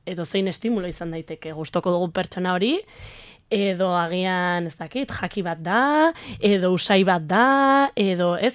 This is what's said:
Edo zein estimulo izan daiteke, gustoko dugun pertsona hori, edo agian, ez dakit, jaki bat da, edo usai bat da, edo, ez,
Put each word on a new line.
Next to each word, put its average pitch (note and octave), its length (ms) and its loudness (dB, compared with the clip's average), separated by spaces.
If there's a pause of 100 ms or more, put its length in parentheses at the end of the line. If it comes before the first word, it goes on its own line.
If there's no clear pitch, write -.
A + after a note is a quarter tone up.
Edo F3 200 -6
zein G3 220 0
estimulo G3+ 400 -2
izan E3+ 240 -8
daiteke, D#3+ 420 -10
gustoko E3 380 -4
dugun F3 200 0
pertsona F#3 420 -4
hori, G#3+ 220 2 (720)
edo F#3+ 480 0
agian, F3 680 0
ez D3+ 100 -10
dakit, B3 340 -6
jaki - 300 -6
bat E3+ 200 -6
da, C#4+ 500 2 (280)
edo F#3+ 340 2
usai F#3+ 300 4
bat F3 240 2
da, C4+ 680 4
edo, F3+ 420 2
ez, B3 180 0